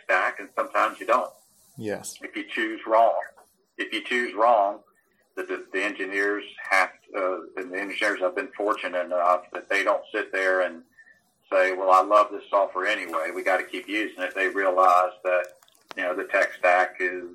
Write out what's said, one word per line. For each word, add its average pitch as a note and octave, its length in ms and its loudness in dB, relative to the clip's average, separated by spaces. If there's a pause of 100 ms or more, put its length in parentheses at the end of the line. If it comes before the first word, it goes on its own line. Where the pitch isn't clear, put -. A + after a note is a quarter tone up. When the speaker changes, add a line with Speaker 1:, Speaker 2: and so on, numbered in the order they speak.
Speaker 1:
stack G2 360 0
and F#2+ 160 -16
sometimes G#2 440 0
you - 60 -14
don't. A#2 260 0 (460)
Speaker 2:
Yes. A2 440 -8
Speaker 1:
If - 140 -14
you G2+ 80 -8
choose A2 420 -6
wrong, A2 340 4 (580)
if - 140 -8
you G#2+ 120 -4
choose A#2+ 320 -2
wrong, G#2+ 440 4 (560)
the, F#2 80 -6
the, F#2 300 -8
the F#2+ 100 -2
engineers G2+ 600 -2 (260)
have, F#2+ 220 4 (240)
uh, F#2 220 -2 (200)
and F2+ 140 -8
the F#2 80 -6
engineers G2+ 400 -2
have F2+ 160 0
been - 200 -6
fortunate G2 500 -2
enough F2+ 480 2
that F2+ 160 -10
they G2 140 0
don't G2 280 2
sit G#2 200 -4
there F#2 300 0
and E2+ 220 -4 (680)
say, F#2 220 2
"Well, F#2 180 0
I F#2 100 8
love G#2 300 6
this G2+ 180 -10
software F#2+ 360 0
anyway. F2 480 -4
We F#2 100 -6
gotta F#2 200 0
keep F2+ 240 -12
using G2 340 -6
it." F2+ 140 -6
They F#2+ 120 0
realize F#2 680 4 (100)
that, F2+ 220 0 (520)
you F#2+ 60 -6
know, F2+ 120 -2
the F#2 100 -6
tech F#2 340 0
stack F2+ 400 2
is, F2+ 240 -4 (120)